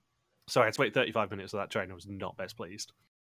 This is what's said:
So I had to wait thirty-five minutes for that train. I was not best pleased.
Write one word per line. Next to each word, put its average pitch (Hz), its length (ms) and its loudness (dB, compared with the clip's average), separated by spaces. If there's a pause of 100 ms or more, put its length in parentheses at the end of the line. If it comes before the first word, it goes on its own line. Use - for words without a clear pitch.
(500)
So 131 120 6
I 113 40 8
had 110 100 4
to 147 60 0
wait 113 120 4
thirty-five 110 380 2
minutes 98 200 -8
for 107 60 -4
that 98 140 -4
train. 92 200 -2
I - 40 -12
was 90 120 -16
not 98 300 -8
best 92 200 -8
pleased. 98 340 -12 (440)